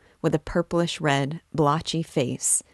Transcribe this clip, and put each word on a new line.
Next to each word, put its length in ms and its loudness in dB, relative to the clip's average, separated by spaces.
with 140 2
a 40 2
purplish 600 -2
red, 400 0
blotchy 500 0
face, 580 -2